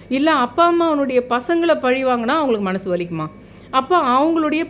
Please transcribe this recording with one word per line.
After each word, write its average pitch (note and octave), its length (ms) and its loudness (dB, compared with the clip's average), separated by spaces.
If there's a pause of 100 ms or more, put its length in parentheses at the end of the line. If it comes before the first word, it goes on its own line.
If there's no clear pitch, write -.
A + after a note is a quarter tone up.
இல்ல C#4+ 240 2
அப்பா C4+ 320 0
அம்மாவனுடைய D4+ 540 0 (100)
பசங்களை E4 500 0
பழி C4 260 0
வாங்கினா A#3+ 300 0
அவங்களுக்கு A#3+ 300 0
மனசு F#3+ 300 -4
வலிக்குமா? E3+ 320 -6 (420)
அப்போ F4 280 2 (120)
அவங்களுடைய D#4 600 2